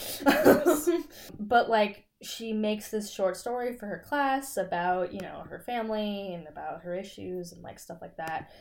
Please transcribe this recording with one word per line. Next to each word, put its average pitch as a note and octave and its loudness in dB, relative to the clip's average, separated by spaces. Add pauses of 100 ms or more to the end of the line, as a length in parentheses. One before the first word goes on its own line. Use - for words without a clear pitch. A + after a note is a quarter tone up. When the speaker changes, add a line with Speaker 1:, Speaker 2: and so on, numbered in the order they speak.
(260)
Speaker 1:
Yes. D#4 6
Speaker 2:
<laughs> - -6
But, A#3+ 4
like, G#3 2 (160)
she A3+ -6
makes G#3+ -2
this G#3 -4
short F#3 0
story B3 -4
for G#3+ -12
her F3+ -8
class C#4 0
about, F3+ 0
you G3+ -6
know, D3+ -10
her D3 -10
family G#3+ -4
and E3 -8
about D3+ -8
her F3 -4
issues F#3 -8
and, F3 -18
like, - -14
stuff E3+ -14
like - -16
that. D#3+ -6